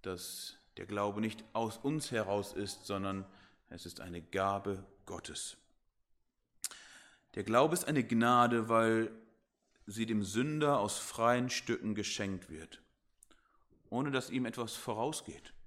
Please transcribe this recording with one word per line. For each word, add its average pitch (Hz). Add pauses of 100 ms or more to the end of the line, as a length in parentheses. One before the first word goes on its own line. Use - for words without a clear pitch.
dass - (200)
der 90
Glaube 101
nicht 110
aus 113
uns 147
heraus 104
ist, -
sondern 98 (420)
es 85
ist -
eine 87
Gabe 98 (180)
Gottes. - (1800)
Der -
Glaube 123
ist -
eine 143
Gnade, 117
weil 113 (760)
sie 107
dem 110
Sünder 143
aus 104
freien 123
Stücken 110
geschenkt 98
wird, 78 (1120)
ohne 135
dass 131
ihm 123
etwas 113
vorausgeht. - (140)